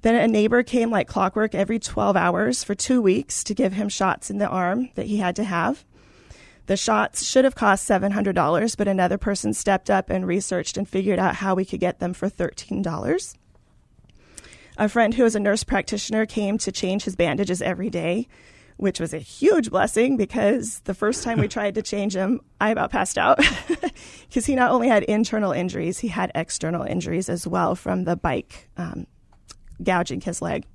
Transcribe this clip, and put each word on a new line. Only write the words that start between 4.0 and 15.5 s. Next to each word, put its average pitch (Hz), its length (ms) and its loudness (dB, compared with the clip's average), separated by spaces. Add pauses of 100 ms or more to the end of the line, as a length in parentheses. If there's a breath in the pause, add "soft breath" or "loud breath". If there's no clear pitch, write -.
in 202 100 -6
the 202 100 0
arm 190 480 -2
that - 100 -4
he 208 120 -2
had 180 180 0
to 208 80 -2
have. 185 400 -2 (800 soft breath)
The 196 100 2
shots - 480 0
should 262 200 4
have 262 100 2
cost 202 300 2
seven 196 280 2
hundred 202 220 0
dollars, 175 420 2
but 208 120 0
another 190 300 2
person 208 360 -2
stepped - 360 0
up 190 200 2
and 185 160 -2
researched 180 500 -2
and 196 120 -4
figured 190 300 0
out 185 180 2
how 196 180 0
we 190 100 0
could - 160 -6
get 175 200 -2
them 175 120 -4
for - 160 -4
thirteen - 540 -6
dollars. 190 520 -4 (1400 loud breath)
A 214 100 2
friend 226 260 2
who 240 100 4
is 226 100 4
a 208 60 0
nurse 208 240 2